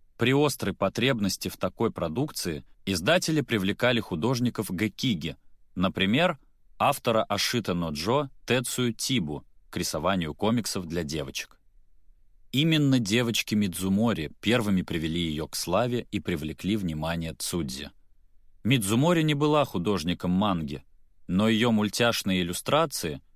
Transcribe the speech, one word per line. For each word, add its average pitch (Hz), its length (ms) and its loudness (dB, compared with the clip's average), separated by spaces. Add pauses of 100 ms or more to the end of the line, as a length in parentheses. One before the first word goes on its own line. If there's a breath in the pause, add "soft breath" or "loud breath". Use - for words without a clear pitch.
(160)
При 123 160 2
острой 139 400 2
потребности 101 760 0
в - 80 -8
такой 101 340 -2
продукции 85 720 -6 (200)
издатели 147 560 0
привлекали 113 580 0
художников 120 720 -2
гэкиги, 92 680 -2 (380)
например, 104 640 0 (400)
автора 113 460 2
Ашита 101 500 -2
но 85 160 -2
Джо 113 400 0 (160)
Тецую 123 480 0
Тибу 78 500 -2 (260)
к - 60 -14
рисованию 85 580 -2
комиксов 104 520 -2
для 82 160 -2
девочек. 71 560 -8 (920)
Именно 143 480 4
девочки 113 540 0
Мидзумори 95 840 0
первыми 104 420 2
привели 82 380 -2
её 78 280 -4
к - 80 -10
славе 117 540 0
и 104 100 -4
привлекли 90 560 -2
внимание 80 580 -4
Цудзи. 71 560 -6 (720)
Мидзумори 131 580 4
не 151 120 2
была 147 300 4
художником 90 680 -2
манги, 87 540 0 (420)
но 98 220 2
её 113 240 4
мультяшные 104 680 2
иллюстрации, 90 800 -2 (160)